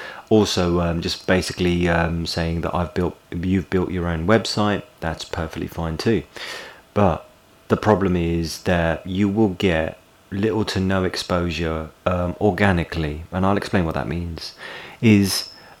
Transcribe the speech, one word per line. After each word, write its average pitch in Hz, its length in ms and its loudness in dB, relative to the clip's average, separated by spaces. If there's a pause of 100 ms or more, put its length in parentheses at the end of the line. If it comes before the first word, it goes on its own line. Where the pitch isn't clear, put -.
(300)
also, 90 520 4
um, 85 180 0
just 92 260 -6
basically, 87 640 0
um, 85 380 0
saying 82 360 -2
that 80 140 -4
I've 87 180 -2
built, 87 220 -2 (160)
you've 92 380 0
built 92 220 0
your 85 160 -2
own 82 200 -2
website, 104 540 2 (180)
that's 82 240 -6
perfectly - 440 -6
fine 82 280 -6
too. 104 280 0 (720)
But 95 360 2 (400)
the 101 80 4
problem 95 400 4
is 85 460 -2
that 82 440 0
you 98 220 0
will 104 200 2
get 85 500 0 (320)
little 101 340 0
to 98 160 -2
no 95 240 2
exposure, 82 840 -2 (140)
um, 87 360 -2
organically, 85 920 0
and 92 140 0
I'll 98 100 4
explain 98 300 0
what 82 100 -2
that 64 120 -4
means, 85 460 -8 (480)
is, 101 480 4 (320)